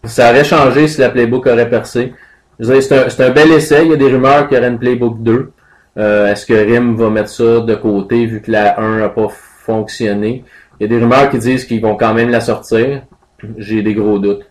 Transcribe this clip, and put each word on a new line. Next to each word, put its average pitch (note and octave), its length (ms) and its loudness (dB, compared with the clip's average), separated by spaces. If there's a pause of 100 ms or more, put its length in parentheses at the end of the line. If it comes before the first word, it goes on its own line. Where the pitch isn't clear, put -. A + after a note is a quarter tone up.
Ça A#2 260 2
aurait C3+ 140 4
changé C#3+ 440 2
si D3+ 120 -6
la A#2+ 100 4
Playbook B2 360 0
aurait A#2 220 2
percé. B2 440 -4 (460)
Je A2+ 80 -6
veux B2+ 80 2
dire, C3+ 80 4
c'est C#3 160 2
un, B2 100 2
c'est C3 160 0
un B2+ 60 4
bel D3+ 220 6
essai. D3+ 320 4
Il D#3+ 60 2
y D#3 40 4
a - 20 0
des C#3 120 2
rumeurs C#3 400 2
qu'il C3+ 80 0
y A#2+ 40 2
aurait B2 80 0
une A#2+ 100 -4
Playbook A#2+ 440 -2
deux. A#2+ 300 -2 (460)
Euh, G#2 300 2
est-ce G2+ 180 -4
que A#2+ 80 2
rim A#2 420 2
va A2+ 140 0
mettre G#2+ 180 -2
ça A#2 320 0
de A2 140 -2
côté G#2+ 500 -2
vu A2+ 160 -6
que A2+ 100 -12
la G#2 300 0
un A2 220 -2
a G2+ 80 -2
pas G#2+ 180 -2
fonctionné ? A2 1120 -6 (380)
Il - 40 -2
y - 20 -4
a - 20 -4
des A#2 100 0
rumeurs B2+ 300 2
qui C3+ 100 -4
disent B2+ 280 -4
qu'ils A2+ 160 -6
vont G#2+ 140 -2
quand A2+ 180 -2
même A#2 160 0
la A#2+ 100 0
sortir. A#2+ 600 -4 (560)
J'ai G#2+ 240 -6
des G#2+ 100 -2
gros G#2 260 0
doutes. G2+ 320 -4